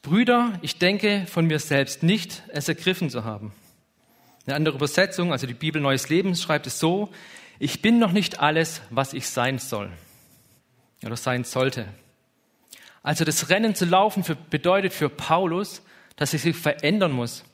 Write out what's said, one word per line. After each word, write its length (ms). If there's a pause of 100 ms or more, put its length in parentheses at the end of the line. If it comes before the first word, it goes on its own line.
"Brüder, 580
ich 180
denke 480
von 200
mir 120
selbst 440
nicht, 460
es 200
ergriffen 400
zu 160
haben." 280 (960)
Eine 80
andere 220
Übersetzung, 560
also 140
die 80
Bibel 280
Neues 260
Leben, 280
schreibt 320
es 100
so: 340 (460)
"Ich 240
bin 160
noch 140
nicht 280
alles, 400 (100)
was 220
ich 160
sein 300
soll 320 (1120)
oder 120
sein 260
sollte." 460 (1120)
Also 220
das 260
Rennen 240
zu 100
laufen 400
für, 120
bedeutet 560
für 160
Paulus, 760 (340)
dass 160
er 60
sich 180
verändern 560
muss 420